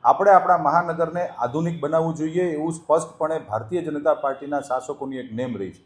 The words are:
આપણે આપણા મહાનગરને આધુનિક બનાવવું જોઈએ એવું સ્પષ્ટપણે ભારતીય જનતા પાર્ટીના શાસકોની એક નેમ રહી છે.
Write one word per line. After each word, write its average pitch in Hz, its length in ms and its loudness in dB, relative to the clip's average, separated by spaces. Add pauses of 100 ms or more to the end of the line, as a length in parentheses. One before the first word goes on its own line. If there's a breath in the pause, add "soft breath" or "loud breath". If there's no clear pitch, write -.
આપણે 143 260 6
આપણા 180 280 6
મહાનગરને 165 680 0
આધુનિક 156 540 -4
બનાવવું 160 340 0
જોઈએ 160 280 -2
એવું 165 300 -2
સ્પષ્ટપણે 160 640 -2
ભારતીય - 440 -4
જનતા 151 320 0
પાર્ટીના 139 460 -4
શાસકોની 135 560 -6
એક 120 160 -10
નેમ 120 240 -4
રહી 95 140 -8
છે. - 160 -20